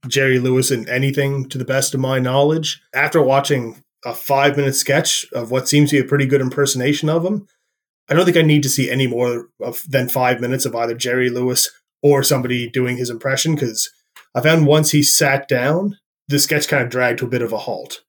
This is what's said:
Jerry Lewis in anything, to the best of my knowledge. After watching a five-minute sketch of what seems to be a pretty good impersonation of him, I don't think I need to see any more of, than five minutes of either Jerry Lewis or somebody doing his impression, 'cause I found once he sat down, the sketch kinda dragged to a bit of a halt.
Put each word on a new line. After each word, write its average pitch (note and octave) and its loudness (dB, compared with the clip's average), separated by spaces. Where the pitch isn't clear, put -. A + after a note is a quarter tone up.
Jerry C3 2
Lewis B2+ 2
in A#2 -4
anything, C#3 -2
to C3+ -10
the B2+ -6
best C3 -2
of C3+ -2
my C3 0
knowledge. C#3+ 0
After D3+ 0
watching C3+ 0
a A#2+ -8
five-minute C#3 0
sketch - 0
of A2+ -8
what C3 -2
seems D3 4
to D3 2
be C3 2
a - -14
pretty C#3+ 2
good C3 2
impersonation C3+ -2
of E3 0
him, G3+ -4
I C#3 0
don't F3 4
think E3+ 2
I E3 4
need D3+ 6
to C3+ 4
see B2+ 0
any C3 0
more A#2+ -2
of, A#2 -8
than C3 0
five B2+ 0
minutes B2 -2
of A#2 -4
either A#2 -2
Jerry B2 -2
Lewis B2 -2
or C#3+ 4
somebody B2 -2
doing B2 -2
his B2 -4
impression, C3+ -2
'cause B2 -4
I B2 -2
found D#3 4
once D3+ 4
he D3 4
sat C#3 2
down, D#3 -2
the C#3+ 0
sketch D3 0
kinda C3 0
dragged A#2+ -2
to B2+ -4
a A#2+ -6
bit A#2+ -2
of A2 -4
a G#2+ -4
halt. - -10